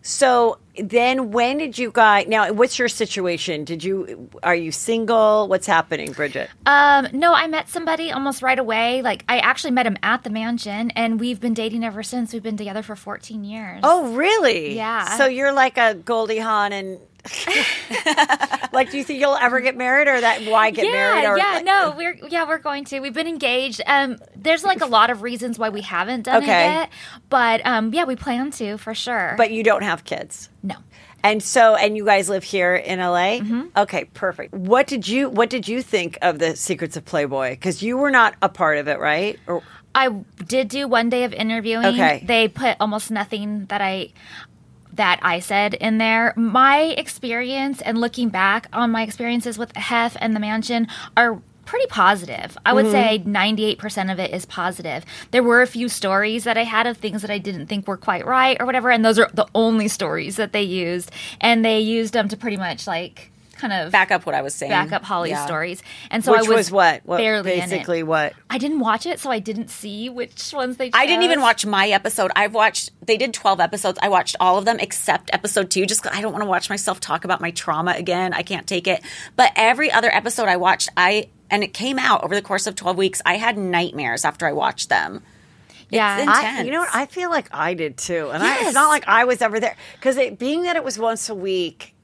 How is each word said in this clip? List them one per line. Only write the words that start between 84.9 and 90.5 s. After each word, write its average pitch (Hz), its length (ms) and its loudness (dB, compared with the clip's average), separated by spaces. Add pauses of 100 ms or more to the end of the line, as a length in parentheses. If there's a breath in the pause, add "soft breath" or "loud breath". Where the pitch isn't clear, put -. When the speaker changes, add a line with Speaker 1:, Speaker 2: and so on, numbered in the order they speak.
Speaker 3:
It's - 220 -20
Speaker 2:
Yeah. 208 280 0
Speaker 3:
intense. 277 400 2
Speaker 1:
I, - 40 -4
you 247 80 -4
know 320 80 -2
what? 349 140 -2
I 254 120 0
feel 359 240 -8
like 320 240 -2
I 165 220 -2
did 156 220 -6
too. 165 360 -6
And 165 100 -2
I, 262 120 2
it's 262 80 -2
Speaker 3:
Yes. 311 100 -2
Speaker 1:
not 294 160 6
like 294 180 2
I 226 180 6
was 247 160 0
ever 220 180 0
there. 220 160 -2 (260 loud breath)
'Cause 262 160 0
it, 254 220 -2
being 294 240 -2